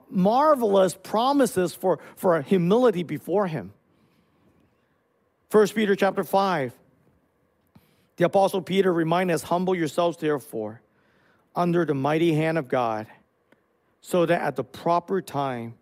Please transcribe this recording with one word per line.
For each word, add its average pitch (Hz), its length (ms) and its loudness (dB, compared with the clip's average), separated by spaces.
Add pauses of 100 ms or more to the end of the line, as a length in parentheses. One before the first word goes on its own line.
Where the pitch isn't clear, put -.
(100)
marvelous 208 920 2
promises 233 720 0
for, 175 280 -2 (160)
for 165 260 0
humility 190 640 2
before 156 420 -4
Him. 110 260 -8 (1800)
First 208 260 4
Peter 208 180 0
chapter 190 300 -2
five, 175 480 -2 (1400)
the 170 80 2
Apostle 196 360 2
Peter 185 320 0
reminds 170 400 0
us, 151 120 -2
"Humble 185 320 -2
yourselves, 170 400 -2
therefore, 120 640 -6 (760)
under 175 300 0
the 147 100 -2
mighty 156 400 0
hand 160 240 0
of 139 80 -4
God, 113 400 -4 (960)
so 170 260 0
that 170 160 0
at 143 140 -6
the 131 80 -4
proper 175 580 -4
time 123 600 -8